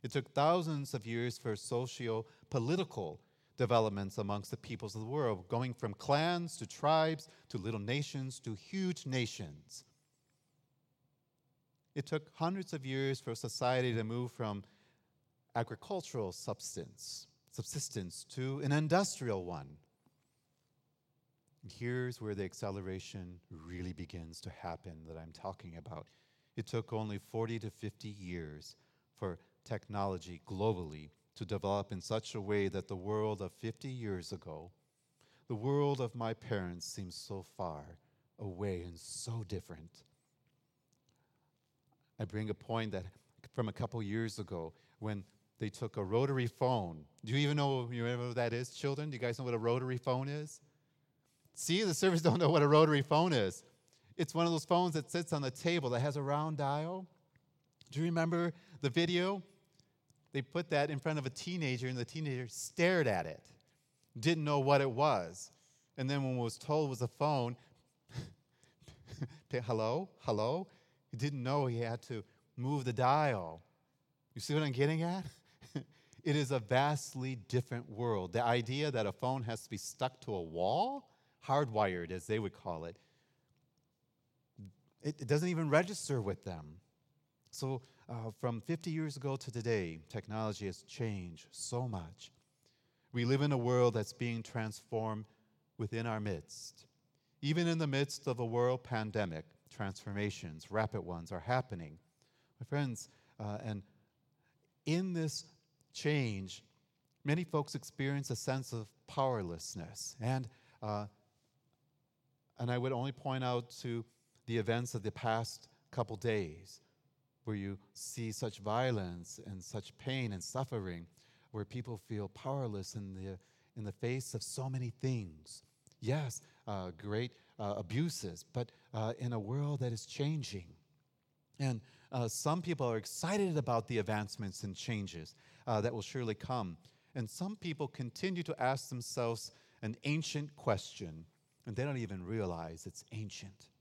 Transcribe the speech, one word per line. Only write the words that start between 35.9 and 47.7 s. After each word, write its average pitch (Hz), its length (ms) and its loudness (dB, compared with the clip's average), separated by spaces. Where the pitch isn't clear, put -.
of 120 140 -2
my 113 200 0
parents 92 520 -4
seems 92 280 -8
so 95 300 -8
far 80 420 -6
away 95 440 -4
and 85 160 -10
so - 500 -8
different. 85 560 -10
I 107 80 0
bring 107 220 -2
a 101 60 0
point 113 380 -2
that 92 120 -2
from 110 140 0
a 98 40 -4
couple 120 300 -4
years 107 360 -2
ago 85 340 -6
when 104 260 -4
they 110 100 -2
took - 280 -6
a 104 80 0
rotary 127 420 4
phone. 101 580 0
Do 107 80 -2
you 135 60 4
even 147 180 4
know, 135 340 2